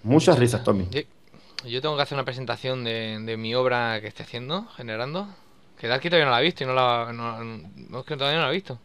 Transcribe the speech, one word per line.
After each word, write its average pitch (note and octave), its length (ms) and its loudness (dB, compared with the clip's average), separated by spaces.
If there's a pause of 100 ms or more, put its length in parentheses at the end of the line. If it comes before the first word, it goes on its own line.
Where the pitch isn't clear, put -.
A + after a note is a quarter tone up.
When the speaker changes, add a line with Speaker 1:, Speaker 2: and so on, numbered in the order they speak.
Speaker 1:
Muchas D3+ 340 8
risas, A#2 280 4
Tommy. F#2+ 260 2
Speaker 2:
Yo, C#3+ 120 -4 (640)
yo B2 120 -4
tengo D3+ 140 0
que C#3+ 80 0
hacer C#3 140 -2
una C3+ 80 -2
presentación B2+ 580 -6
de, A2+ 380 -4
de A2+ 160 -6
mi A2+ 180 -4
obra A#2+ 460 0
que G#2+ 80 -12
estoy D3 160 -12
haciendo, D3 420 -8 (100)
generando. C3 520 -8 (500)
Que - 80 -8
Darky C3 220 0
todavía E3 160 6
no C3 80 4
la A#2 60 4
ha - 20 4
visto D#3+ 240 2
y - 20 -4
no C3 80 -2
la, A#2+ 380 2
no, A#2 320 -8
no, A2 560 -12
es - 40 -16
que D3+ 120 -8
todavía C#3 220 0
no E3 80 2
la - 20 0
ha C3 40 0
visto. - 320 -6